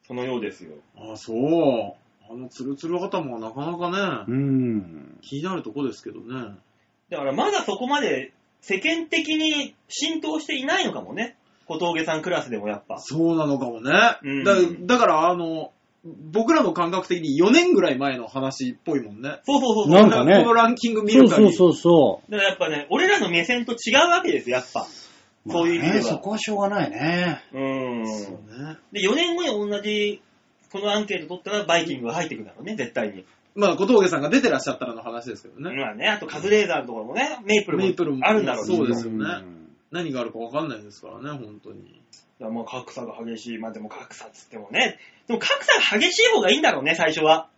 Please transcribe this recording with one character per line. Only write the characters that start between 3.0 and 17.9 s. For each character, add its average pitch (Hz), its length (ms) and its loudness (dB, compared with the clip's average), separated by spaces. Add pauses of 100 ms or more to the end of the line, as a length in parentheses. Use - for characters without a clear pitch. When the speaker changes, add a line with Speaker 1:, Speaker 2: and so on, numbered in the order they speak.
Speaker 2:
は 113 60 -10
な 113 100 -10
か 139 160 -10
な 170 100 -8
か 175 140 -6
ね、 180 380 -4
Speaker 3:
う 120 60 -4
ん。 110 880 -4
Speaker 2:
気 - 160 -14
に 147 60 -8
な 190 120 -6
る 151 80 -6
と - 80 -12
こ 139 140 -6
で 117 80 -4
す - 100 -18
け 110 80 -12
ど - 100 -18
ね。 113 340 -12 (560)
Speaker 1:
だ 165 80 -8
か 139 60 -6
ら 135 100 -2
ま 320 160 0
だ 392 120 -2
そ 202 100 -4
こ 247 140 -6
ま 285 140 0
で 139 320 -4 (300)
世 190 180 -4
間 330 260 -2
的 311 300 -2
に 311 380 -2 (140)
浸 320 320 -6
透 311 200 -4
し - 60 -14
て 294 100 -6
い 254 80 -8
な 349 160 -2
い 320 60 -2
の 190 60 -4
か 127 100 -10
も 101 120 -16
ね。 220 220 -8 (300)
小 156 120 -8
峠 170 260 -2
さ 160 120 -2
ん 151 60 -6
ク 185 80 -4
ラ 165 120 0
ス 117 80 -12
で 110 80 -6
も 104 100 -6
や 104 80 -6
っ - 100 -16
ぱ。 - 120 -10
Speaker 2:
そ 165 360 0
う 160 40 0
な 151 80 0
の 143 120 0
か 127 80 -4
も 117 140 -8
ね。 127 100 -6 (320)
Speaker 1:
う 139 180 -4
ん。 - 40 -6
Speaker 2:
だ-、 196 100 6 (260)
だ 233 180 2
か 226 80 6
ら、 165 220 4
あ 180 80 2
の、 165 360 -6 (320)
僕 170 500 0
ら 302 80 4
の 175 100 2
感 170 180 -2
覚 185 160 -4
的 175 160 -4
に 143 140 -2
四 185 160 6
年 349 220 6
ぐ 196 80 6
ら 160 100 2